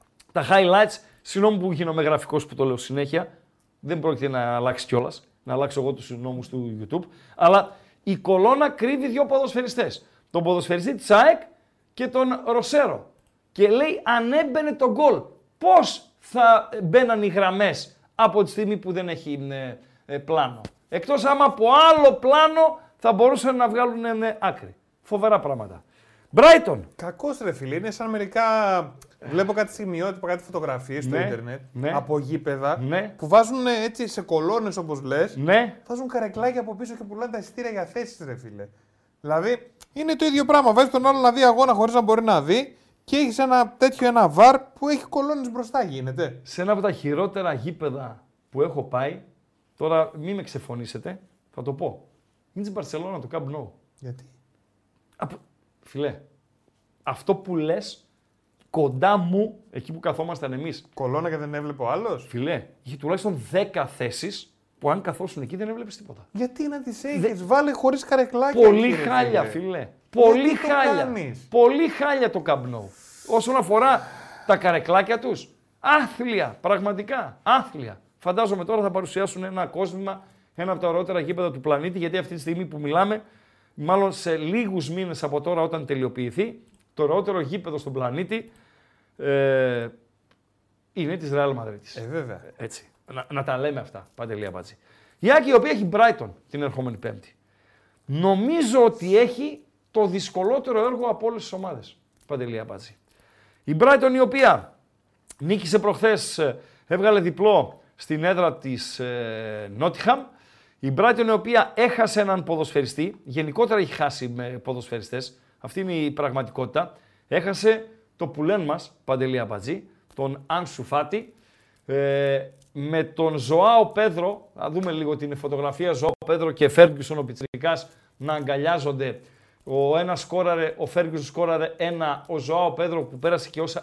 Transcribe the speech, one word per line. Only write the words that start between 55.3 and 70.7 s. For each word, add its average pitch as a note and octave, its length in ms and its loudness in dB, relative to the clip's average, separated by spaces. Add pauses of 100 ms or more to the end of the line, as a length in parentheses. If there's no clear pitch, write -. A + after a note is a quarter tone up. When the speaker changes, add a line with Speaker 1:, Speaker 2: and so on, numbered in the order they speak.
Speaker 1:
φιλέ, C3+ 360 -8 (840)
αυτό C#3 320 -2
που F#3 200 -8
λες, E3 520 -4 (600)
κοντά D3+ 480 0
μου, G3 420 -2 (120)
εκεί - 220 -12
που D#3+ 60 -14
καθόμασταν D#3 540 -6
εμείς. D3 400 -10
Speaker 2:
Κολόνα C#3+ 360 -4
και D#3 80 -6
δεν D3 160 -10
έβλεπε D3 300 -8
ο A#2 60 -2
άλλος; E3 400 -6
Speaker 1:
Φιλέ, B2+ 340 -6 (200)
είχε C3 140 -14
τουλάχιστον F3+ 440 -4 (100)
δέκα F3+ 360 -2
θέσεις - 640 -10 (280)
που D3 120 -2
αν G3 100 -2
καθόσουν F3 400 -10
εκεί D3 140 -10
δεν G#3+ 140 -8
έβλεπες A3+ 280 -14
τίποτα. - 340 -20
Speaker 2:
Γιατί B3 360 -6
να C#4+ 140 -8
τις B3 200 -12
Speaker 1:
Δε- C4+ 60 -10 (200)
Speaker 2:
έχεις; F3+ 180 -6
Βάλε C#4 260 4
χωρίς C4+ 340 0
καρεκλάκια B3+ 640 2
Speaker 1:
Πολύ G#3+ 260 6
Speaker 2:
εκεί, D#3 100 -2
ρε - 60 -2
Speaker 1:
χάλια, A#3 340 2
Speaker 2:
φίλε. E3 220 -6
Speaker 1:
φίλε. E3+ 220 -6 (220)
Πολύ A#3 320 6
Speaker 2:
Γιατί D4+ 200 2
το D4+ 120 -4